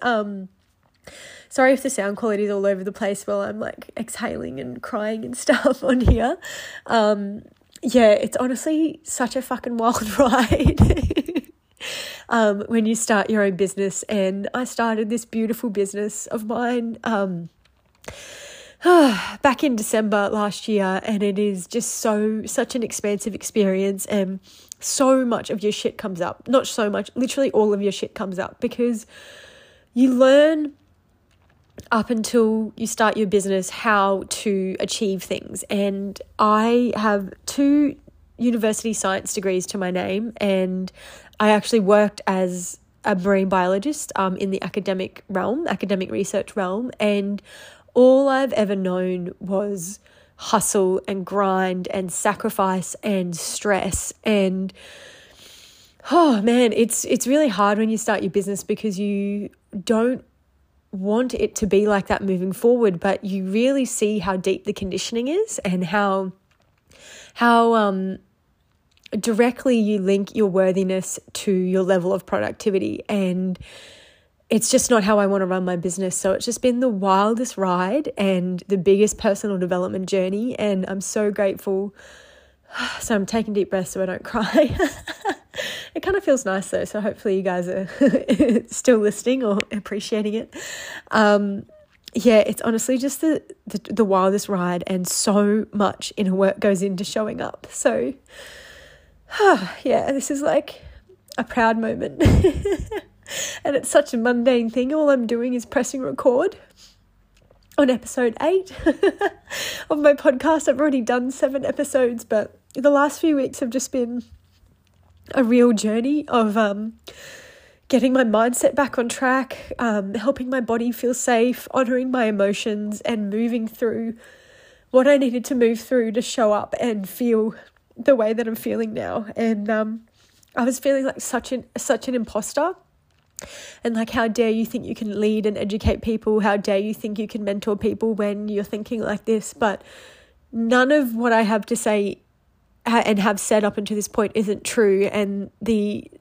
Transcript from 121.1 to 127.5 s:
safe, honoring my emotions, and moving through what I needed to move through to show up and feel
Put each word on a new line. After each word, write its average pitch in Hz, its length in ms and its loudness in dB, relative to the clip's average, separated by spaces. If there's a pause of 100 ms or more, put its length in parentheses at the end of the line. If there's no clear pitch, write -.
safe, 247 580 0
honoring 254 400 0
my 247 140 0
emotions, 208 760 -2
and 208 280 -2
moving 226 380 -2
through 226 480 -4 (760)
what 254 160 6
I 285 100 8
needed 247 280 0
to 277 100 -4
move 233 240 2
through 233 340 0
to 240 80 0
show 214 320 2
up - 260 -2
and 214 300 -2
feel 226 460 0 (420)